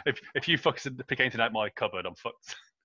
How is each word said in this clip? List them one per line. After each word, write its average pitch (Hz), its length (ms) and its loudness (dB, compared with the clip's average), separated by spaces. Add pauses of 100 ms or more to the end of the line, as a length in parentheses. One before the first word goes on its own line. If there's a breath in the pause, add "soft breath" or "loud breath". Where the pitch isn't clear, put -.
if, - 140 0 (140)
if 143 140 0
you 165 100 4
fuckers 131 480 -2
pick 135 140 0
anything 120 200 2
out 113 120 4
my 107 180 0
cupboard, 95 360 -2
I'm 87 80 -6
fucked. - 460 -10
<laughs> - 60 -20 (180)